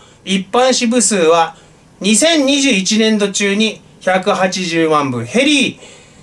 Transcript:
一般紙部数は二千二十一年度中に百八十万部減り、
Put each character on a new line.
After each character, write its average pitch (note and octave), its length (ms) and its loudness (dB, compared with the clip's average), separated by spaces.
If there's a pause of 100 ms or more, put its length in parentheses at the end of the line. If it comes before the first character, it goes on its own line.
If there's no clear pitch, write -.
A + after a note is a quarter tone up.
(240)
一 F#3+ 260 -2
般 B3+ 280 2
紙 A#3+ 120 -2
部 B3 120 2
数 G#3+ 140 0
は E3 400 2 (440)
二 G3+ 140 2
千 D#4 300 2
二 C#4 160 0
十 C4+ 100 0
一 G3 280 0
年 A3 180 2
度 G3+ 140 0
中 G3 240 -2
に G#3+ 260 -2 (200)
百 F#3 320 0
八 F#3 340 -2
十 E3 220 0
万 D3 220 0
部 A#2+ 140 -6
減 B3+ 220 0
り、 C#4+ 340 -2 (420)